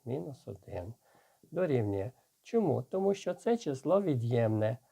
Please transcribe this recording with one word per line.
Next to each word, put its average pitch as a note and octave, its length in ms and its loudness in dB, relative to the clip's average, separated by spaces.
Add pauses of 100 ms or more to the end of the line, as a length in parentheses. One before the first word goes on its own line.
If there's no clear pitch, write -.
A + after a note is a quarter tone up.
мінус C#3 440 -8
один F#2+ 460 -12 (560)
дорівнює. A#2+ 600 0 (320)
Чому? D#3+ 400 2
Тому G3 320 0
що F3+ 200 -4
це A#3 220 0
число D#3+ 460 0
від'ємне, A#2 760 2 (140)